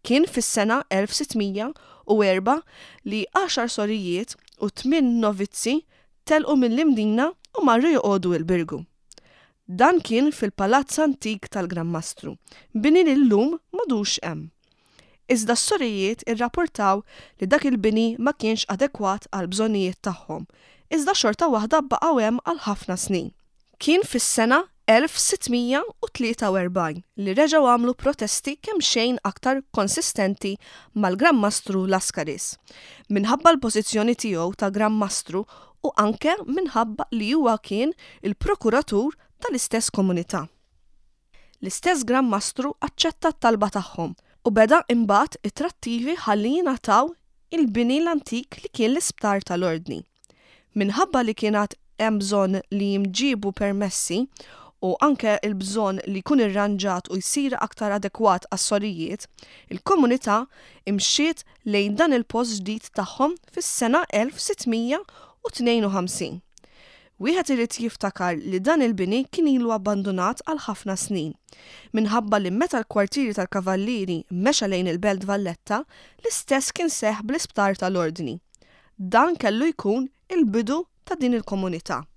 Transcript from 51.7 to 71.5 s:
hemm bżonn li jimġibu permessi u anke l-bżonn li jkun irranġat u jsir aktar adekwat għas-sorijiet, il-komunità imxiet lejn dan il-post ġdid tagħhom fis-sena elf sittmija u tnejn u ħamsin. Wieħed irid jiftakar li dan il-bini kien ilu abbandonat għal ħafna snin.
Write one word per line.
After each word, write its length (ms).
hemm 220
bżonn 400
li 220
jimġibu 640
permessi 640
u 140
anke 380
l-bżonn 640
li 160
jkun 220
irranġat 640
u 80
jsir 400
aktar 380
adekwat 500
għas-sorijiet, 800
il-komunità 800
imxiet 560
lejn 320
dan 160
il-post 460
ġdid 340
tagħhom 400
fis-sena 560
elf 320
sittmija 640
u 80
tnejn 320
u 80
ħamsin. 480
Wieħed 320
irid 240
jiftakar 640
li 160
dan 240
il-bini 380
kien 160
ilu 240
abbandonat 720
għal 140
ħafna 340
snin. 320